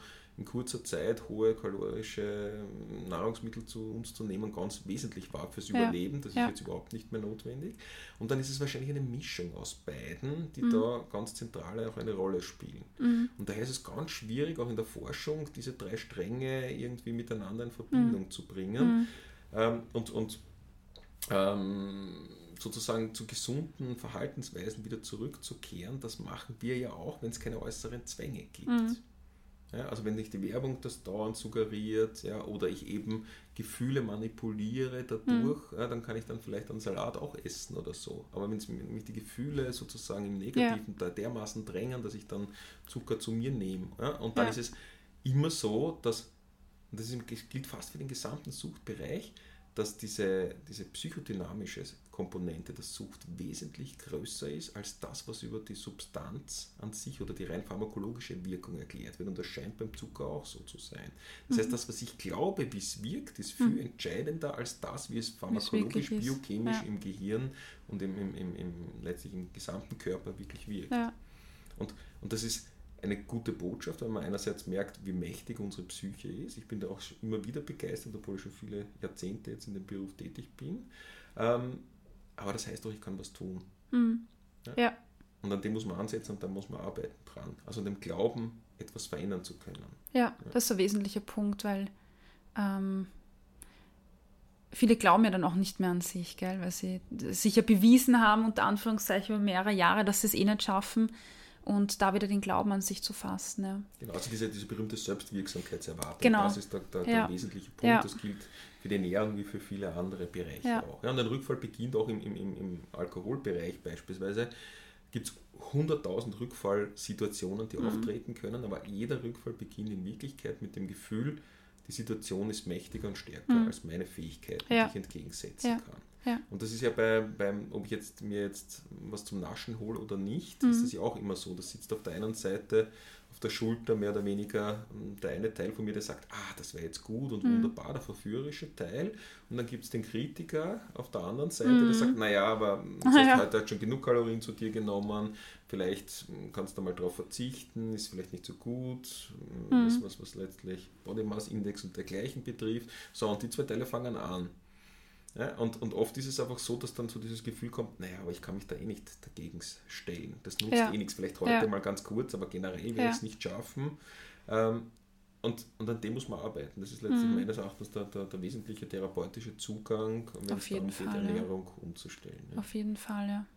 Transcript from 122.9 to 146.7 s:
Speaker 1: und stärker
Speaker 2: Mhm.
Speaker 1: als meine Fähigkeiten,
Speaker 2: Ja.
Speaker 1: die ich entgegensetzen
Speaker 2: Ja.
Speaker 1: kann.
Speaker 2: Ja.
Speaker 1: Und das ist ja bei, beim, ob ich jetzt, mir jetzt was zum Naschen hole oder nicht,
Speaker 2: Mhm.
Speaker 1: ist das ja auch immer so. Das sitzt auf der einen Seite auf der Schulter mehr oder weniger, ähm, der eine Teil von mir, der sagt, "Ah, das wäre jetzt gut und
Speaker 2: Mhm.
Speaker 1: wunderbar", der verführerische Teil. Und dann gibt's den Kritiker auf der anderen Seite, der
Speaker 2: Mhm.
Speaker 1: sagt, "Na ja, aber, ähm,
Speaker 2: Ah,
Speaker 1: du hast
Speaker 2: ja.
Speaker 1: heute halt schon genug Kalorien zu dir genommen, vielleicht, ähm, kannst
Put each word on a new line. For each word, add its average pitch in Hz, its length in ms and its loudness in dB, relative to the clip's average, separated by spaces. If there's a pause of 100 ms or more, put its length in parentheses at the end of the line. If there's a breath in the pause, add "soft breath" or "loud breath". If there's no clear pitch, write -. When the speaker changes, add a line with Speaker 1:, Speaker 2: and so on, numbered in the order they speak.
Speaker 1:
und 101 100 -6
stärker - 360 0
Speaker 2:
Mhm. 226 140 8
Speaker 1:
als - 160 -4
meine 165 240 -4
Fähigkeiten, - 640 -6
Speaker 2:
Ja. 226 120 8
Speaker 1:
die 226 60 -2
ich - 40 -8
entgegensetzen - 760 -4
Speaker 2:
Ja. 233 60 4
Speaker 1:
kann. - 240 -10 (240)
Speaker 2:
Ja. 233 140 2 (100)
Speaker 1:
Und 98 120 -6
das 110 100 -2
ist 117 100 -4
ja 120 100 6
bei, 113 300 6
beim, 104 500 0
ob 104 140 -4
ich - 60 -4
jetzt, - 300 -6
mir 104 200 0
jetzt - 420 -4 (260)
was 104 160 -6
zum 98 140 -4
Naschen 110 400 -6
hole 110 200 -4
oder 104 180 -4
nicht, 104 440 -2
Speaker 2:
Mhm. 254 80 10
Speaker 1:
ist 233 140 8
das 247 100 0
ja 82 80 -2
auch - 140 2
immer 98 200 -2
so. 90 200 -6
Das 92 160 -8
sitzt - 220 -8
auf - 100 -4
der 82 100 -4
einen 107 200 -2
Seite 110 540 4 (440 loud breath)
auf - 80 -18
der 110 100 0
Schulter 113 460 2
mehr 104 160 2
oder 101 140 2
weniger, 104 680 0
ähm, 104 300 -8
der 95 100 0
eine 107 220 0
Teil 101 180 -2
von 110 140 -4
mir, 104 80 0
der 104 80 -2
sagt, - 300 -8
"Ah, 104 260 -8
das - 160 -10
wäre 82 100 -6
jetzt 80 180 -6
gut 120 300 -4
und 107 120 -2
Speaker 2:
Mhm. 254 120 8
Speaker 1:
wunderbar", - 380 2
der 135 80 -4
verführerische 139 720 -6
Teil. 135 380 -2 (360 loud breath)
Und 117 60 -4
dann 120 100 0
gibt's 120 240 -8
den 117 140 -2
Kritiker 160 800 -2 (120)
auf - 180 -8
der 101 100 -2
anderen 123 280 0
Seite, 254 280 6
der 240 100 12
Speaker 2:
Mhm. 233 60 8
Speaker 1:
sagt, 226 240 8
"Na 220 120 6
ja, 196 160 8
aber, 214 380 6
ähm, 95 160 -8
Speaker 2:
Ah, 262 100 8
Speaker 1:
du 269 80 12
hast 269 100 12
Speaker 2:
ja. 254 120 12
Speaker 1:
heute - 200 6
halt 107 100 0
schon 101 100 0
genug 117 240 0
Kalorien 113 380 6
zu 113 100 -6
dir 110 180 -2
genommen, 104 640 2 (360 loud breath)
vielleicht, 98 580 0
ähm, 101 240 -10
kannst 98 260 -4